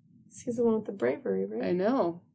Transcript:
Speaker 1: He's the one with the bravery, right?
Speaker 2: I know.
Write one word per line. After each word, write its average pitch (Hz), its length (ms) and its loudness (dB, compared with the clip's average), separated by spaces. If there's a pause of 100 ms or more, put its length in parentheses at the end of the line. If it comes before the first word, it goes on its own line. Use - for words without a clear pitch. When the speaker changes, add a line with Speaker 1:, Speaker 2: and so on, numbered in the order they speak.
(460)
Speaker 1:
He's 233 100 -4
the 240 80 2
one 226 120 6
with 220 100 -2
the 202 80 -8
bravery, 208 520 0
right? 220 200 -4
Speaker 2:
I 180 80 0
know. 180 480 2 (140)